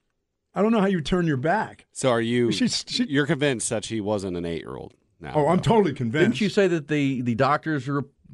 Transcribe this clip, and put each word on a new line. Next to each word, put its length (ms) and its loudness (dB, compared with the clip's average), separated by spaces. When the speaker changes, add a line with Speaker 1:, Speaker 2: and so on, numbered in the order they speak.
Speaker 1:
I 80 0
don't 100 2
know 80 2
how 60 4
you 140 0
turn 260 0
your 100 2
back. 560 -4
Speaker 2:
So 180 0
are 100 2
you, 320 2
Speaker 1:
She's, 340 0
she 180 -2
Speaker 2:
you're 220 0
convinced 440 0
that 140 -2
she 160 -6
wasn't 360 -2
an 80 -4
eight-year-old 500 -8
now, 140 -12
Speaker 1:
Oh, 140 2
I'm 100 2
Speaker 2:
though? 40 -4
Speaker 1:
totally 320 4
convinced. 300 0
Speaker 3:
Didn't 160 0
you 80 2
say 200 2
that 200 -2
the, 340 0
the 120 0
doctors, 540 0
re-, 140 -2